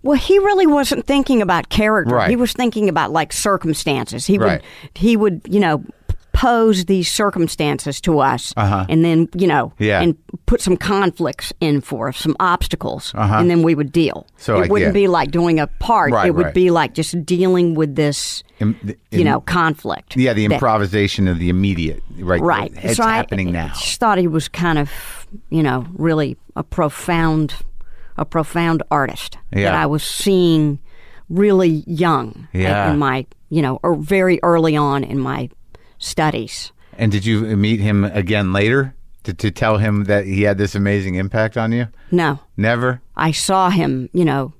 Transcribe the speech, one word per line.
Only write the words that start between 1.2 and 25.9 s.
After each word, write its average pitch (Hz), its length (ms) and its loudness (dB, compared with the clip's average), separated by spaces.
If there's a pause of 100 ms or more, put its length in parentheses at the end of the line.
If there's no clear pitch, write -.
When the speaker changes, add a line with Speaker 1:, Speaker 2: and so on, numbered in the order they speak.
Speaker 1:
about 175 260 0
character. 208 460 2
Speaker 2:
Right. 113 160 2
Speaker 1:
He 247 60 2
was 240 160 0
thinking 220 360 0
about, 160 220 0
like, 156 220 0
circumstances. 143 920 -2
He 196 120 4
would, 113 80 2
Speaker 2:
Right. 87 160 0 (320)
Speaker 1:
he 226 220 2
would, 202 240 0 (100)
you 196 80 2
know, 160 200 2
p-, - 360 -8 (180)
pose 226 520 4
these 180 260 0
circumstances 165 920 -2
to 156 180 2
us, 131 360 0
Speaker 2:
Uh-huh. 98 320 0
Speaker 1:
and 160 160 4
then, 165 320 2
you 185 120 2
know, 139 300 0
Speaker 2:
Yeah. 104 240 2
Speaker 1:
and 165 120 2 (300)
put 240 160 2
some 180 160 2
conflicts 185 840 -2
in 147 200 2
for 113 280 -6
us, 123 100 -8
some - 200 -2
obstacles, - 800 -2
Speaker 2:
Uh-huh. 104 220 2
Speaker 1:
and 175 120 4
then 170 120 4
we 165 120 4
would 143 160 -2
deal. - 360 0 (100)
Speaker 2:
So, 110 200 -2
Speaker 1:
It 92 40 4
Speaker 2:
like, 87 100 0
Speaker 1:
wouldn't 202 240 2
Speaker 2:
yeah. 208 80 4
Speaker 1:
be 190 60 4
like 147 240 0
doing 170 260 2
a 147 80 0 (140)
part. 185 320 2
Speaker 2:
Right, 110 160 2
Speaker 1:
It 160 80 2
would 175 100 2
Speaker 2:
right. 143 80 -8
Speaker 1:
be 180 160 4
like 165 240 0
just 165 320 -4
dealing 180 480 2
with 151 220 -2
this, - 480 -2 (160)
Speaker 2:
Im-, 107 240 0
the - 120 -8 (140)
Speaker 1:
you 175 100 0
Speaker 2:
im- 165 40 4
Speaker 1:
know, 139 160 0
conflict. - 760 -4
Speaker 2:
Yeah, 127 180 2
the 104 120 2
Speaker 1:
That 147 80 2
Speaker 2:
improvisation 104 720 0
of 87 140 0
the 87 80 0
immediate, 90 540 0 (180)
right? 87 220 0
Speaker 1:
Right. 156 380 -2
Speaker 2:
It's - 180 -2
Speaker 1:
So 240 40 2
I 226 140 2
Speaker 2:
happening 95 340 -4
now. 165 180 -4
Speaker 1:
just - 300 -6
thought 214 200 2
he 175 100 2
was 156 180 -2
kind 165 320 -2
of, 143 100 -2 (600)
you 160 140 0
know, 127 220 -2 (100)